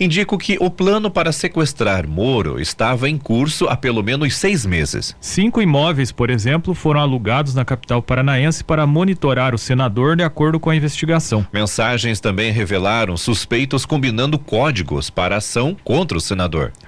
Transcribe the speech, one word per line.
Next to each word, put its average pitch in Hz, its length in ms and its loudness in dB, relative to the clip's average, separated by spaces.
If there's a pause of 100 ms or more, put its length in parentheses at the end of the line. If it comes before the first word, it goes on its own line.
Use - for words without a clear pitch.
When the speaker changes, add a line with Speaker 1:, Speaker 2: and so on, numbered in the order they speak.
Speaker 1:
indicam 185 380 0
que 196 200 -2
o 185 120 0
plano 202 400 0
para 165 220 0
sequestrar 117 760 -2
Moro 87 500 0
estava 117 520 -2
em 156 80 -2
curso 139 500 0
há 127 80 0
pelo 117 260 -2
menos 131 320 0
seis 190 300 0
meses. 80 380 -2 (180)
Speaker 2:
Cinco 226 400 0
imóveis, 147 520 2
por 120 180 0
exemplo, 139 460 0
foram 147 240 2
alugados 131 560 0
na 131 80 2
capital 123 360 -2
paranaense 135 640 2
para 156 240 2
monitorar 143 640 2
o 117 60 0
senador, 127 560 2
de 170 80 2
acordo 156 380 2
com 160 100 0
a 160 60 4
investigação. 151 760 0
Speaker 1:
Mensagens 113 680 0
também 107 320 0
revelaram 101 640 0
suspeitos 131 680 -2
combinando 135 540 0
códigos 101 720 -2
para 92 280 -2
ação 127 440 -2
contra 131 340 -2
o 80 40 -2
senador. 82 500 -2 (180)